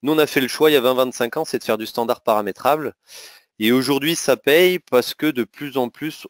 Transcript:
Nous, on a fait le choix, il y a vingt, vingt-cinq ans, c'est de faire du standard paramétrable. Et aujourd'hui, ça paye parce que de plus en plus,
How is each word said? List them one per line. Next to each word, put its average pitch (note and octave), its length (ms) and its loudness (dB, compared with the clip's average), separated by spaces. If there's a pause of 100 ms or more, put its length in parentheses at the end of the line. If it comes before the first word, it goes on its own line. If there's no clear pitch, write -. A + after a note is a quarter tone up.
Nous, C#3+ 120 0
on D#3 40 2
a D3+ 80 4
fait - 140 -2
le B2+ 80 -2
choix, D#3 240 2
il - 20 4
y D3 40 6
a B2+ 40 4
vingt, B2+ 120 2
vingt-cinq B2+ 440 -2
ans, D#3+ 80 -4
c'est B2+ 140 -4
de - 40 -16
faire A2+ 140 0
du A2 80 -6
standard A#2+ 360 -4
paramétrable. A2 760 -2 (640)
Et A2 140 2
aujourd'hui, C3+ 420 0
ça C3 220 0
paye F3 420 2
parce - 340 0
que - 120 -6
de C3 180 -2
plus C3+ 340 -10
en B2 120 -2
plus, - 400 -14